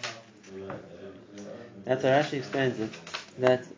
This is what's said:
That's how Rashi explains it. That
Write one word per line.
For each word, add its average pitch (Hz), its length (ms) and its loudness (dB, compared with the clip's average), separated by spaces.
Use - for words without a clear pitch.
That's 131 200 0
how 135 40 6
Rashi 147 260 6
explains 131 440 0
it. 110 120 -2
That 127 280 4